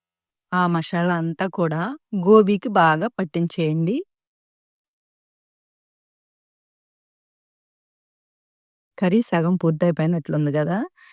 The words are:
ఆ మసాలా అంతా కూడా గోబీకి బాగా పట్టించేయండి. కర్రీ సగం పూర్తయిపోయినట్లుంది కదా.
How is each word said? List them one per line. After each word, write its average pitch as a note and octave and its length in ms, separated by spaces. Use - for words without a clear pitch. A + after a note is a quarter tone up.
ఆ F3+ 140
మసాలా F3 500
అంతా E3 320
కూడా E3 340
గోబీకి G#3 540
బాగా E3 360
పట్టించేయండి. E3 840
కర్రీ F#3+ 240
సగం E3+ 340
పూర్తయిపోయినట్లుంది D#3+ 960
కదా. D#3 260